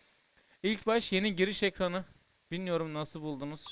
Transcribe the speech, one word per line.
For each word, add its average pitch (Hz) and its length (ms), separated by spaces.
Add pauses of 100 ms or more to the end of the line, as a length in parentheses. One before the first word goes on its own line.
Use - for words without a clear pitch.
(640)
İlk 208 240
baş 226 240
yeni 196 240
giriş 190 280
ekranı. 185 420 (460)
Bilmiyorum 165 420
nasıl 151 280
buldunuz 147 500